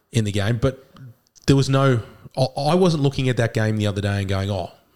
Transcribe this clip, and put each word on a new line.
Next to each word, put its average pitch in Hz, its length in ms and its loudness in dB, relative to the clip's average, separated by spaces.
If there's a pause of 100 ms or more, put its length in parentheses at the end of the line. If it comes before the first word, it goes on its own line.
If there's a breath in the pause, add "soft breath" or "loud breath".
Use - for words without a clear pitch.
(120)
in 113 140 0
the 104 60 -2
game, 104 300 -2
but 135 240 -4 (600)
there 143 80 6
was 131 140 2
no, 135 320 2 (360)
I, 135 60 0 (120)
I 147 200 0
wasn't 170 260 2
looking 135 280 0
at 123 80 -2
that 117 160 0
game 110 240 0
the 104 100 0
other 101 140 -4
day 101 180 0
and 98 100 -4
going, 98 220 -2
"Oh, 90 200 -6 (240)